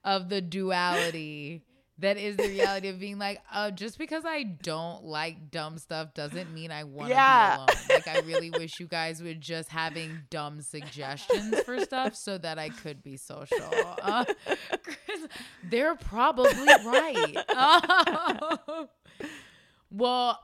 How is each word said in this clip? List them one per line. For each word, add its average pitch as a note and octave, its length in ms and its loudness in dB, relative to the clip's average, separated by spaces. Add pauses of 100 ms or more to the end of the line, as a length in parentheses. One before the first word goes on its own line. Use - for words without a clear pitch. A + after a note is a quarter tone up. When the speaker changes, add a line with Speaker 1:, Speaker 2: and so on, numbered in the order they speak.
Speaker 1:
of G3 260 0
the G3+ 120 0
duality E3+ 1200 -2 (360)
that G3 180 0
is G#3 200 -4
the G3+ 100 2
reality G3 400 0
of F#3 120 -8
being G3+ 200 -10
like, G3+ 220 -6 (100)
"Uh, G#3 200 -2
just G3 260 -10
because D#4 280 -6
I D#4 180 -4
don't E3 600 -8
like D#3 480 -8
dumb D#3+ 260 -8
stuff D#3 360 -8
doesn't D#3+ 400 -8
mean D#3+ 180 -12
I D3+ 140 -10
wanna D3 240 -10
Speaker 2:
Yeah. B3+ 420 8
Speaker 1:
be C#3 60 4
alone." C3 100 0 (220)
Like, - 180 6
I - 140 0
really E3 300 -2
wish E3 280 -6
you F3 80 -12
guys E3 340 -4
would E3 200 -10
just D#3+ 280 -8
having D#3+ 600 -6
dumb D3+ 320 -8
suggestions D3 1000 -4
for B3 160 -4
stuff C4 360 -4
so G3 220 -8
that D#3+ 200 -8
I D#3 120 -6
could C#3 340 -14
be C3+ 140 -16
social. - 840 -4
Uh, A3 240 0 (580)
Chris, E4 440 -10 (420)
they're C#4+ 260 2
probably B3+ 720 4 (180)
right. D#4+ 500 2 (140)
<laughs> G4 60 2
Um, D#4+ 1300 4 (1040)
well, B3 520 0